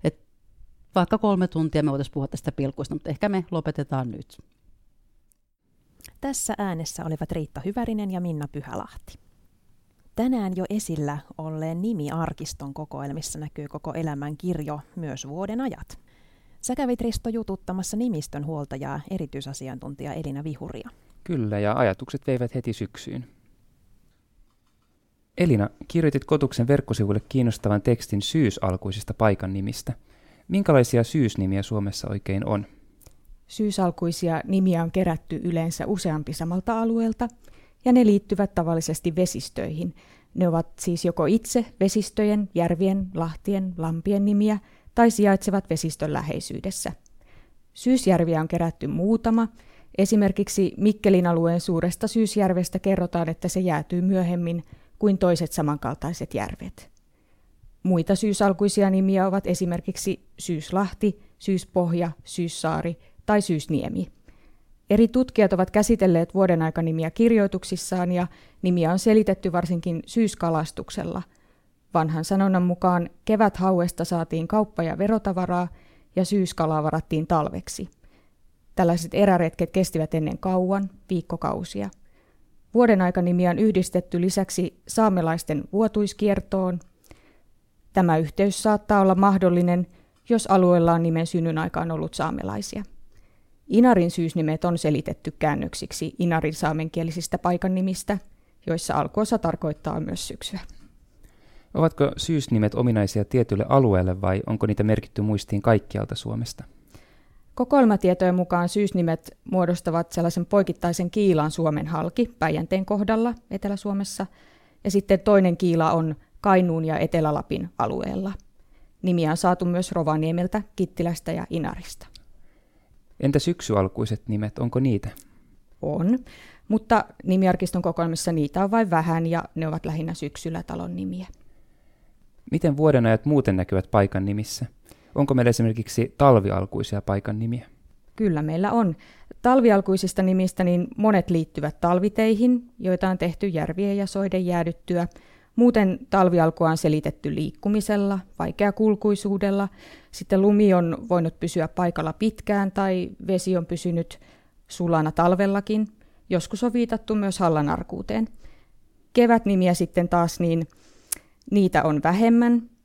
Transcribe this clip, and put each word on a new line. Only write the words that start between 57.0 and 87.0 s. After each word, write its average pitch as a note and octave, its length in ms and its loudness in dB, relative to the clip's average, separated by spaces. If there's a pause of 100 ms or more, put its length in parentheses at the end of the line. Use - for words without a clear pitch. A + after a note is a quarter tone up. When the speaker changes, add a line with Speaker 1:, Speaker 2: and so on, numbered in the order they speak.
Speaker 4:
Muita F3+ 340 2
syysalkuisia G3+ 760 2
nimiä F#3+ 360 2
ovat G3 200 -2
esimerkiksi F3+ 800 -4 (120)
Syyslahti, F#3 840 -4 (180)
Syyspohja, F3 720 -2 (140)
Syyssaari E3 760 -4 (280)
tai G#3 160 4
Syysniemi. D#3+ 640 -4 (840)
Eri A3 180 6
tutkijat A#3 440 2
ovat F#3 180 0
käsitelleet F#3+ 640 2
vuoden F#3 280 4
aikanimiä D#3+ 480 -2
kirjoituksissaan, F#3+ 1000 0
ja F3 140 0 (360)
nimiä F3 300 2
on F#3 60 2
selitetty G#3 540 4
varsinkin F3 540 -2
syyskalastuksella. E3+ 1160 -4 (720)
Vanhan D#3+ 300 0
sanonnan F#3+ 380 2
mukaan F3+ 480 0 (140)
kevät G#3+ 320 2
hauesta F3 480 0
saatiin E3 440 -4
kauppa- G#3 340 -2
ja D#3+ 160 -4
verotavaraa F3+ 720 0 (480)
ja F#3 80 2
syyskalaa E3 580 0
varattiin D#3+ 440 -2
talveksi. - 640 -2 (840)
Tällaiset E3+ 400 0
eräretket F3 560 2
kestivät E3 440 -2
ennen D3+ 240 -2
kauan, F#3 520 -2 (200)
viikkokausia. F3+ 800 -6 (840)
Vuoden A3+ 280 6
aikanimiä F3+ 480 2
on E3+ 80 0
yhdistetty F3+ 600 0
lisäksi F#3 680 -2
saamelaisten E3 840 0
vuotuiskiertoon. G3 1080 0 (1120)